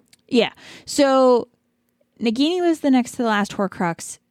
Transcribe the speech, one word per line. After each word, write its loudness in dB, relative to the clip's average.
Yeah. 0
So 2
Nagini 0
was 0
the 2
next 2
to -18
the -4
last -2
Horcrux. -6